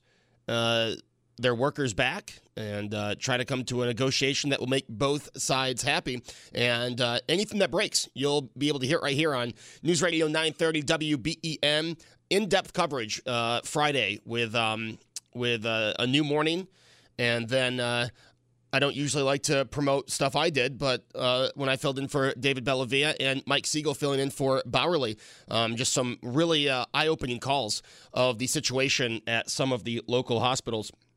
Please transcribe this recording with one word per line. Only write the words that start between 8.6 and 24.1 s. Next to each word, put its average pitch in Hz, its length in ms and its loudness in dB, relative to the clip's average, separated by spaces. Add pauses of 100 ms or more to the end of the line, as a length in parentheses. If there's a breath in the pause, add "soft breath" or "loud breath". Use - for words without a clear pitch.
able 143 140 0
to 127 40 0
hear 147 140 2
it - 20 -2
right 139 140 0
here 151 180 2
on 120 200 -4 (280 loud breath)
News 165 220 2
Radio 160 240 2
nine 160 260 0
thirty 160 300 0
W 151 340 0
B 127 240 -6
E 165 220 -6
N. 151 340 0 (320 loud breath)
In-depth 190 440 2
coverage, 135 520 -2
uh, 117 380 0
Friday 139 640 0
with, 117 280 -2
um, 110 460 -2 (340)
with, 120 320 -2
uh, 113 320 0
a 123 80 0
new 139 180 4
morning. 151 440 0 (500 soft breath)
And 120 320 0
then, 127 300 0
uh, 120 300 0 (640 soft breath)
I 135 60 -2
don't 139 180 2
usually 139 280 0
like 139 200 2
to 139 220 2
promote 139 460 0
stuff 139 240 0
I 160 160 2
did, 131 260 0
but, 127 260 -2 (120)
uh, 127 400 2
when 139 120 -2
I 135 100 2
filled 135 200 -2
in 135 100 -4
for 135 280 2
David 131 280 0
Bellavia 135 560 0
and 135 280 0
Mike 139 180 0
Siegel 151 300 0
filling 139 240 0